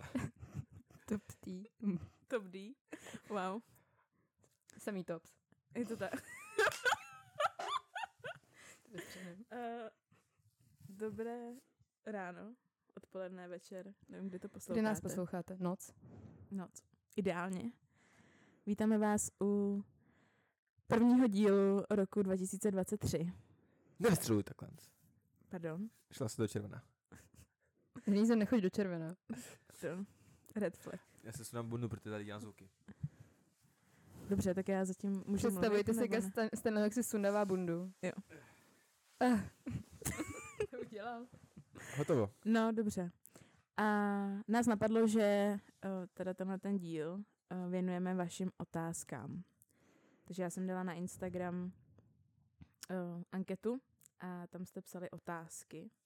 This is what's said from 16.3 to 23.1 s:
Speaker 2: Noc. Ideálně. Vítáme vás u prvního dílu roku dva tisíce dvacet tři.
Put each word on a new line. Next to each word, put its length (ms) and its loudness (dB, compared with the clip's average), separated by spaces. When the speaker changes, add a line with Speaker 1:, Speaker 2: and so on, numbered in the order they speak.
Speaker 2:
Noc. 200 -6
Ideálně. 560 -2
Vítáme 320 4
vás 340 4
u 420 2
prvního 400 10
dílu 640 6
roku 340 4
dva 140 2
tisíce 340 0
dvacet 260 0
tři. 360 0